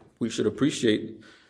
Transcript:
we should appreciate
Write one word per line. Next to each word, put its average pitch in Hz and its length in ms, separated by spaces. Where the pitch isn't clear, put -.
we 117 120
should 113 160
appreciate 117 760